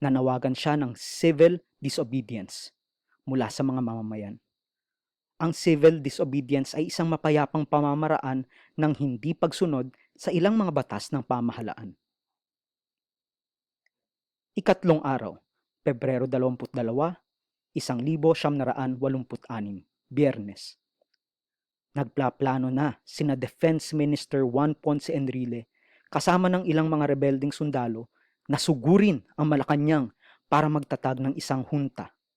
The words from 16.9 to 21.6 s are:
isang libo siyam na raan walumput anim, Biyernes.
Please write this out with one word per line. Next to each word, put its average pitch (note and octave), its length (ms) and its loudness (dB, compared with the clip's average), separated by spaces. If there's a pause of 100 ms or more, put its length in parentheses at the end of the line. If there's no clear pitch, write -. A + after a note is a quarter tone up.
isang B2 240 -4
libo D#3 320 2
siyam D3 240 0
na B2+ 160 -2
raan C3 240 -4
walumput C3 560 -4
anim, G2+ 320 -8 (240)
Biyernes. B2 720 -4 (1120)